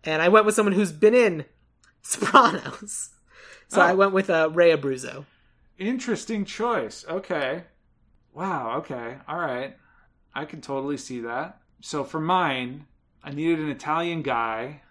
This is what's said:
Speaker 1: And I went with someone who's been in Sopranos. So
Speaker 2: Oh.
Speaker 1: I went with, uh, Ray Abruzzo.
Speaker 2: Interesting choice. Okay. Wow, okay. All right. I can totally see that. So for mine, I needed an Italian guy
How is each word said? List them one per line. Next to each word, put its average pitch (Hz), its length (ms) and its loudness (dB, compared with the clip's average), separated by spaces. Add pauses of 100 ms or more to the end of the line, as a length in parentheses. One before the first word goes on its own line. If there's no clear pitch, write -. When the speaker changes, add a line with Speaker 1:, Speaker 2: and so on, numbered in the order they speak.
Speaker 1:
And 160 160 -2
I 170 80 4
went 214 180 8
with 214 80 2
someone 208 200 2
who's 185 180 0
been 214 220 4
in 196 300 2 (580)
Sopranos. - 1080 2 (580)
So - 120 2
Speaker 2:
Oh. 175 40 8
Speaker 1:
I 175 100 4
went 196 180 6
with, 190 180 2
uh, 160 220 4
Ray 170 240 6
Abruzzo. 139 480 -6 (540)
Speaker 2:
Interesting 226 680 -4
choice. 202 640 -4
Okay. 165 560 -4 (680)
Wow, 143 460 -6
okay. 123 380 -10 (100)
All 160 120 -8
right. 135 380 -6 (580)
I 151 100 -8
can 151 160 -16
totally 139 380 -6
see 123 220 -10
that. 123 380 -8 (220)
So 143 240 -6
for 156 160 -6
mine, 147 680 -2 (380)
I 151 60 -14
needed 156 300 0
an 151 100 -4
Italian 160 520 -4
guy 117 680 -4